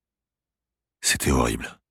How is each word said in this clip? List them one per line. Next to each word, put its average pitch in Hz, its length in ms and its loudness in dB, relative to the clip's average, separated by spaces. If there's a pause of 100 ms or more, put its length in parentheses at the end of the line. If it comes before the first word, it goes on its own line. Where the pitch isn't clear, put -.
(1000)
C'était - 300 0
horrible. 58 480 0 (120)